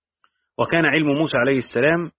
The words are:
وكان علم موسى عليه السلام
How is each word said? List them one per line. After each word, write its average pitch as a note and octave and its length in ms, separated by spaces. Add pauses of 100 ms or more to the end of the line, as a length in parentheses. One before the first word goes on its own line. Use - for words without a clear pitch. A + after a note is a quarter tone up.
(600)
وكان D#3+ 260
علم D3+ 220
موسى C#3+ 300
عليه C3+ 200
السلام D3+ 600